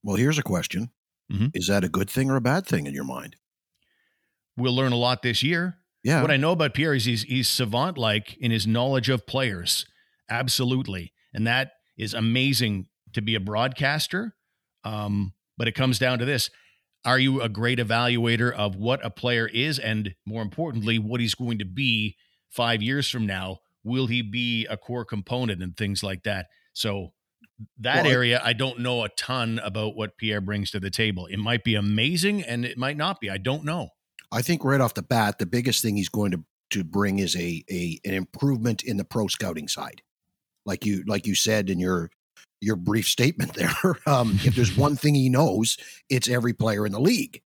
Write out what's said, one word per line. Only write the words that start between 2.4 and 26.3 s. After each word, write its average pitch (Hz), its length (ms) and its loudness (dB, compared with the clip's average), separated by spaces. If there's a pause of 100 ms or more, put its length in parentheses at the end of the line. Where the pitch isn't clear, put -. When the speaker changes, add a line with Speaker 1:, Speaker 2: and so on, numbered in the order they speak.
Speaker 1:
bad 147 240 2
thing 73 220 0
in 69 80 -8
your 69 80 -6
mind? 65 320 -10 (1200)
Speaker 2:
We'll 123 200 0
learn 131 160 2
a 120 60 2
lot 120 260 2
this 120 180 0
year. 170 380 -2 (240)
Speaker 1:
Yeah. 143 180 4
Speaker 2:
What 120 80 2
I 143 80 4
know 151 140 4
about 156 240 0
Pierre 147 180 2
is 117 120 2
he's, 117 180 0
he's 127 240 0
savant-like 117 880 0
in 120 140 0
his 107 160 0
knowledge 123 420 2
of 127 160 0
players. 104 600 -2 (420)
Absolutely. 123 840 -2 (220)
And 110 140 0
that 123 240 0 (260)
is 104 160 -6
amazing 113 720 2 (280)
to 117 100 -2
be 110 100 -2
a 107 60 0
broadcaster. 135 960 -2 (480)
Um, 101 500 -2 (240)
but 113 100 0
it 113 40 2
comes 127 260 0
down 123 220 2
to 123 60 0
this. 135 260 0 (520)
Are 123 140 2
you 131 240 4
a 113 80 -2
great 117 300 -2
evaluator 117 720 2
of 101 240 -2
what 117 280 0
a 117 60 -6
player 117 380 0
is 131 320 -2
and, 107 340 -2 (120)
more 110 180 -6
importantly, 113 560 -2
what 110 200 -4
he's 113 140 0
going 120 240 -4
to 104 80 -6
be 107 500 -2 (360)
five 117 320 0
years 135 260 0
from 113 160 -2
now? 95 340 -6 (240)
Will 127 220 -2
he 120 160 0
be 113 460 -4
a 107 100 -6
core 120 280 -8
component 107 580 -4
and 90 120 -8
things 101 280 -4
like 95 220 -8
that? 98 220 -4 (260)